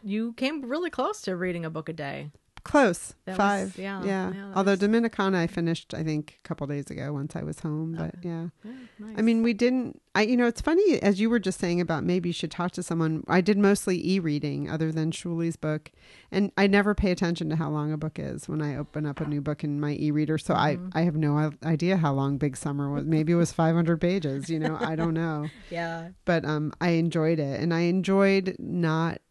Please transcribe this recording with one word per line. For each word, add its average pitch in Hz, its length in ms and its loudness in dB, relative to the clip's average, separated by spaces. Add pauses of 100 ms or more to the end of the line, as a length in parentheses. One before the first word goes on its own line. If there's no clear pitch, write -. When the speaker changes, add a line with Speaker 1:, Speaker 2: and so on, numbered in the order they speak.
Speaker 1:
you 220 300 -4
came 277 280 -4
really 302 280 -4
close 302 320 -4
to 190 140 -4
reading 170 280 -4
a 160 60 -6
book 160 180 -8
a 160 60 -8
day. 143 360 -8 (320)
Speaker 2:
Close. 247 520 2 (120)
Speaker 1:
That 185 60 -8
was, 190 40 -6
Speaker 2:
Five. 196 420 0
Speaker 1:
yeah, 190 240 -8
Speaker 2:
Yeah. 196 40 -2
Speaker 1:
yeah, 190 240 -2 (180)
that 190 80 -6
Speaker 2:
Although 196 160 4
Speaker 1:
was 190 80 2
Speaker 2:
Dominicana 208 580 2
I 170 80 0
finished, 170 480 -2
I - 80 -4
think, 151 420 -4
a - 40 -20
couple 151 180 -6
days 143 240 -6
ago 147 220 -6
once 147 240 -6
I 165 80 -6
was 151 160 -8
home. 160 360 -4
But 165 200 -6
Speaker 1:
Okay. 175 120 -10
Speaker 2:
yeah. 165 180 -6 (180)
Speaker 1:
Yeah, 214 60 -12 (460)
Speaker 2:
I 208 60 0
mean, 226 160 4
Speaker 1:
nice. 226 60 2
Speaker 2:
we 233 100 4
didn't, 247 480 0 (140)
I, 202 60 4
you 233 140 2
know, 240 120 4
it's 233 120 -2
funny, 339 400 4
as 196 200 4
you 220 100 2
were 240 80 4
just 190 220 -2
saying 175 200 0
about 165 220 0
maybe 175 260 0
you 170 40 -2
should 160 180 -6
talk 175 220 -2
to 180 100 -8
someone, 160 460 0
I 175 120 4
did 190 160 4
mostly 196 480 2
e-reading 147 640 0
other 160 220 -2
than 160 220 0
Shuli's 165 420 -4
book. 156 380 -6 (400)
And 202 240 2
I 196 100 4
never 202 260 4
pay 202 200 2
attention 170 380 0
to 156 60 -2
how 160 140 -2
long 151 220 -2
a 156 40 -2
book 151 220 -6
is 135 300 -8
when 151 120 -2
I 147 140 -4
open 147 320 -6
up 143 140 -6
a 151 80 -4
new 147 120 -2
book 147 220 -4
in 147 160 -2
my 147 140 -2
e-reader. 151 440 0
So 151 180 -2
Speaker 1:
Mm-hmm. 175 380 0
Speaker 2:
I, 160 100 2
I - 20 4
have 170 100 2
no 151 240 2
i-, 151 120 2 (180)
idea 170 300 2
how 156 160 2
long 139 220 0
Big 139 200 -2
Summer 143 340 -2
was. 143 140 -2
Maybe 156 280 2
it 170 40 4
was 170 160 2
five 165 240 4
hundred 165 240 2
pages, 156 500 0
you 165 80 0
know, 156 220 -2
I 160 160 -2
don't 165 180 0
know. 160 320 -2 (120)
Speaker 1:
<laughs> - 120 -18
Yeah. 165 380 -6 (160)
Speaker 2:
But, 170 200 2
um, 151 360 0
I 175 100 2
enjoyed 165 480 2
it. 139 220 -2
And 170 120 0
I 165 100 2
enjoyed 190 760 2
not 165 600 0 (100)